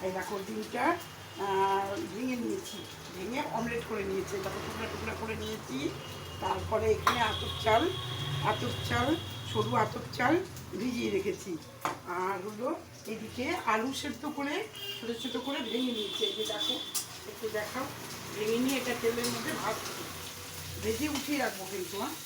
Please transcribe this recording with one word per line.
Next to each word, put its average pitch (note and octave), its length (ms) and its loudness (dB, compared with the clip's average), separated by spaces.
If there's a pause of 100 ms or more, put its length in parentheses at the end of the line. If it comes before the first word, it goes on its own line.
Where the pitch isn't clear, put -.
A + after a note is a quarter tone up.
এই F#3+ 120 0
দেখো, F#3+ 180 -2 (120)
ডিমটা, G#3+ 380 -2 (600)
আহ, F#4+ 460 4 (220)
ভেঙে B3+ 320 0
নিয়েছি, G#3 340 -2 (360)
ভেঙে G#3 260 -2 (180)
অমলেট A#3 320 0
করে G#3 200 0
নিয়েছি। F#3+ 240 0 (100)
দেখো, G3 200 -2
টুকরা A3 280 -4
টুকরা A3 280 -4
করে A3 220 -2
নিয়েছি। A3 360 -4 (640)
তারপরে F#3+ 440 2 (100)
এখানে - 240 4 (100)
আতপ - 220 -2 (120)
চাল, A3+ 180 10 (680)
আতপ A3+ 240 0 (140)
চাল, A#3+ 200 4 (420)
সরু A3 200 4 (140)
আতপ A3+ 200 -2 (120)
চাল B3+ 180 6 (440)
ভিজিয়ে A3+ 380 2
রেখেছি। F#3+ 340 0 (720)
আর F#3+ 140 0 (100)
হলো G#3+ 220 -2 (440)
এদিকে A3 340 -4 (260)
আলু A3+ 180 4 (100)
সেদ্ধ B3+ 220 -4 (140)
করে C#4+ 180 0 (440)
ছোটো A#3 240 -2
ছোটো B3 240 -2
করে C#4 120 -2 (100)
ভেঙে B3 280 2
নিয়েছি। G3 320 -2
এই G3 80 0
যে G#3+ 160 0
দেখো, - 220 2 (560)
একটু A3 160 -6 (120)
দেখাও, A3+ 280 -2 (480)
ভেঙে G#3+ 300 2
নিয়ে C4+ 160 4
এটা A#3+ 220 0
তেলের A#3 320 4
মধ্যে A3+ 180 -2 (100)
ভাজবো, G#3 280 0 (920)
ভেজে A#3 240 2 (100)
উঠিয়ে C#4+ 280 0
রাখবো G3 280 -2
কিন্তু, F#3 300 -2
হ্যাঁ? D4+ 120 -2 (120)